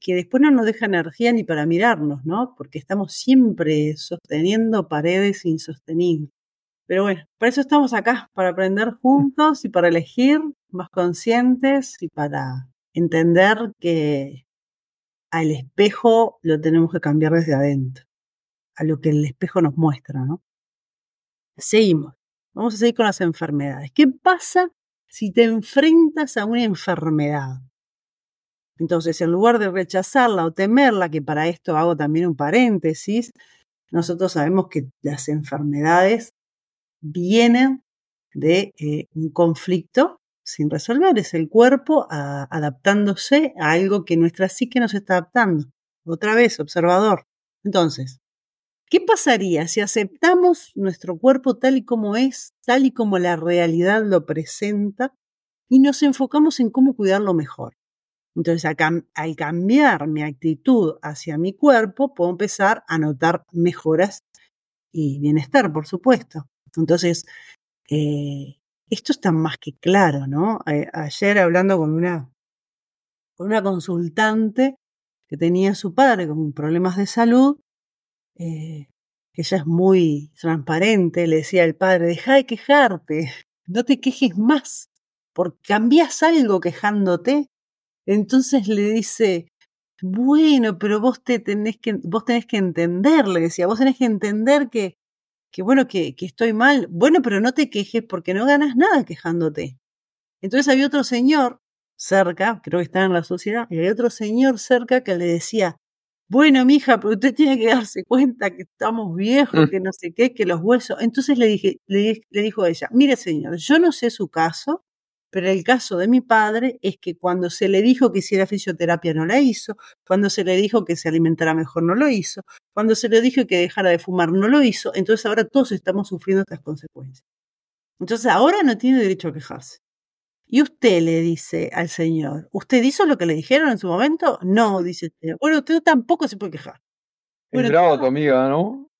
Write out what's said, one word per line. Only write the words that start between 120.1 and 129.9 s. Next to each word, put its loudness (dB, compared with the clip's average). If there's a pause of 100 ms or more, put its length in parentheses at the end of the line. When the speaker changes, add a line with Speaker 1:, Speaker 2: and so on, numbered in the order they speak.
Speaker 1:
se -2
le 0
dijo 0
que -4
se -6
alimentara 0
mejor -4
no 0
lo 2
hizo, -4 (320)
cuando 0
se -4
le 4
dijo 2
que 0
dejara 0
de 2
fumar -2
no 2
lo 4
hizo, 0
entonces 0
ahora 0
todos 0
estamos -4
sufriendo -2
estas -12
consecuencias. -16 (760)
Entonces -4
ahora 4
no 2
tiene 2
derecho -2
a -8
quejarse. -16 (680)